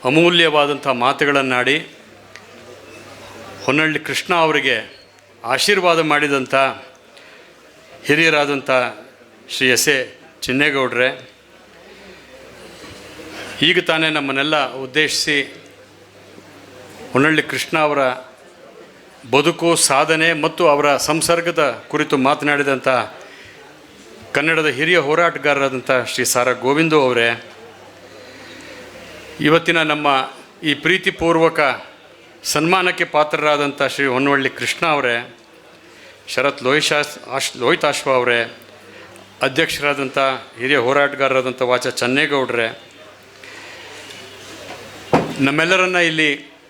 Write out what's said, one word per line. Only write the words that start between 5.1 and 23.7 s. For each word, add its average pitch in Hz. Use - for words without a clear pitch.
ಆಶೀರ್ವಾದ 170
ಮಾಡಿದಂಥ 147
ಹಿರಿಯರಾದಂಥ 147
ಶ್ರೀ 131
ಎಸ್ 120
ಎ 131
ಚಿನ್ನೇಗೌಡ್ರೆ, 131
ಈಗ 170
ತಾನೇ 160
ನಮ್ಮನ್ನೆಲ್ಲ 139
ಉದ್ದೇಶಿಸಿ 139
ಹೊನ್ನಳ್ಳಿ 151
ಕೃಷ್ಣ 147
ಅವರ 147
ಬದುಕು, 165
ಸಾಧನೆ 156
ಮತ್ತು 160
ಅವರ 147
ಸಂಸರ್ಗದ 156
ಕುರಿತು 147
ಮಾತನಾಡಿದಂಥ 143